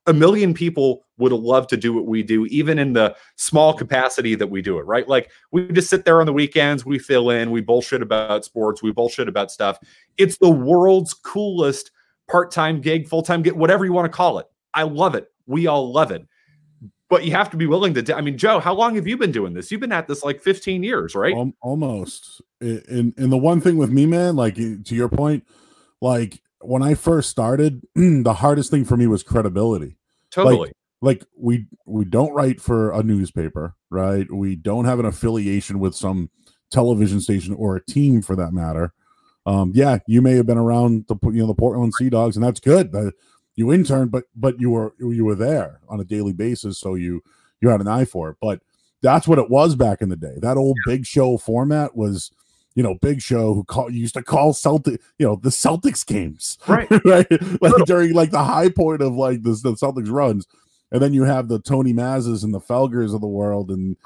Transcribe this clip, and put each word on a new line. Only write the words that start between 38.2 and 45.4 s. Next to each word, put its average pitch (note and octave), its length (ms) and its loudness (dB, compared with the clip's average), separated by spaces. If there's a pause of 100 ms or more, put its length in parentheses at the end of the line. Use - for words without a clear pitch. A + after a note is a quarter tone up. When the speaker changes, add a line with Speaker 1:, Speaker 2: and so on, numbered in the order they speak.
Speaker 2:
for F#2+ 160 -4
that F2 160 -4
matter. E2 400 -4 (520)
Um, G2 300 0
yeah, C3 320 2
you A#2 140 4
may B2+ 160 4
have B2 100 4
been A#2 100 2
around A#2 500 2
the, G#2+ 180 -4
you A2+ 160 0
know, A2 60 0
the G#2+ 60 0
Portland A#2 400 0
Sea C3 160 -2
Dogs, A#2 280 0
and A2+ 80 0
that's B2 160 -2
good. E3+ 340 2
Uh, G2+ 160 -4 (440)
you A2+ 160 0
interned, C3+ 400 2
but, B2 120 -4 (120)
but A#2+ 240 -2
you A#2+ 120 0
were, A2 260 -2
you A#2 280 -2
were G#2+ 100 0
there G#2 440 -4 (100)